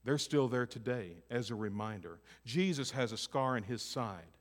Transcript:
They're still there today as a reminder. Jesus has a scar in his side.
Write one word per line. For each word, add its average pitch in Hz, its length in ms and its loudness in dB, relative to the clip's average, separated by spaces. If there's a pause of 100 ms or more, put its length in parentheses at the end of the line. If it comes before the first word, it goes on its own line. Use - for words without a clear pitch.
They're 139 140 4
still 143 300 4
there 123 180 2
today 110 640 -6
as 117 200 -2
a 120 40 -2
reminder. 104 640 -4 (260)
Jesus 147 460 2
has 120 220 0
a 110 40 -6
scar 131 400 2
in 110 60 0
his 110 200 -4
side. 98 420 -4 (160)